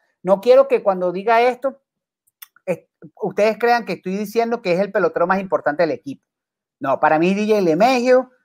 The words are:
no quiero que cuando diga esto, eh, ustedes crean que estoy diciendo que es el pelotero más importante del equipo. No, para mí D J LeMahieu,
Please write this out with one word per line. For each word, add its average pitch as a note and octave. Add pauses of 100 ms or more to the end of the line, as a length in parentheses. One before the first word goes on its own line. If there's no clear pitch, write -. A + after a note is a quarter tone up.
(240)
no G3
quiero C4
que B3+
cuando F3+
diga G#3+
esto, B3 (840)
eh, - (340)
ustedes G#3
crean A#3
que F#3+
estoy F#3
diciendo A3+
que F3+
es F3
el G3+
pelotero E3+
más F#3+
importante D#3+
del D#3
equipo. C3+ (560)
No, C3+
para D#3+
mí F3+
D G#3
J G#3+
LeMahieu, B3 (180)